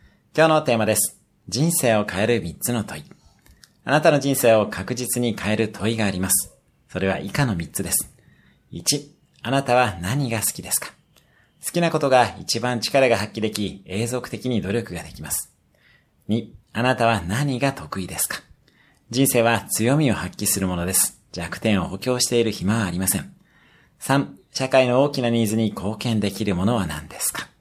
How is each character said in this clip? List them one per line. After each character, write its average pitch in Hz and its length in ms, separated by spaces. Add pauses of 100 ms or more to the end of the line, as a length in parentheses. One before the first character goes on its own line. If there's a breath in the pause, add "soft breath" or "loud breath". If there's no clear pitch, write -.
(360 soft breath)
今 160 100
日 160 40
の 156 120
テ 127 120
ー 113 40
マ 107 80
で 107 80
す。 - 260 (280)
人 156 240
生 113 240
を 104 80
変 95 180
え 110 60
る 117 120
三 82 200
つ - 120
の 113 120
問 - 160
い。 - 40 (800 soft breath)
あ 117 60
な 151 100
た 160 120
の 143 80
人 139 160
生 117 160
を 107 160
確 101 260
実 120 260
に 120 160
変 107 180
え - 20
る 110 160
問 110 220
い - 20
が 110 100
あ 98 60
り 90 80
ま 92 100
す。 - 260 (320)
そ - 120
れ 131 80
は 95 100
以 - 120
下 147 140
の 110 120
三 82 100
つ - 160
で 85 80
す。 - 240 (560 soft breath)
一、 - 460 (260)
あ 117 80
な 135 140
た 123 100
は 110 260
何 120 300
が 113 120
好 - 40
き - 160
で - 80
す - 100
か？ - 100 (760 soft breath)
好 - 80
き 175 80
な 170 100
こ 165 80
と 143 100
が 120 300
一 90 220
番 123 180
力 135 300
が 117 80
発 104 160
揮 113 80
で 107 100
き、 101 360
永 107 200
続 123 240
的 120 180
に 113 140
努 95 80
力 110 240
が 85 80
で 82 100
き - 100
ま 78 100
す。 - 200 (760 soft breath)
二、 110 260 (180)
あ 113 120
な 127 100
た 117 140
は 110 120
何 123 380
が 139 140
得 80 280
意 90 60
で - 100
す - 120
か？ - 140 (680 soft breath)
人 127 160
生 123 160
は 113 200
強 120 340
み 156 160
を - 20
発 87 300
揮 - 20
す 95 140
る 95 80
も 90 80
の 87 100
で 92 60
す。 - 280 (120)
弱 82 280
点 104 220
を 80 60
補 92 100
強 123 220
し - 80
て 120 120
い 117 40
る 110 80
暇 104 260
は 110 60
あ 90 80
り 87 80
ま 95 80
せ - 100
ん。 - 140 (680 soft breath)
三、 143 400 (140)
社 131 160
会 131 200
の 123 140
大 143 80
き 135 120
な 120 80
ニ 117 140
ー 107 40
ズ 107 80
に 113 80
貢 104 340
献 113 220
で 98 100
き 101 140
る 98 100
も 87 120
の 120 100
は 95 100
何 76 220
で - 100
す - 140
か？ - 160 (120)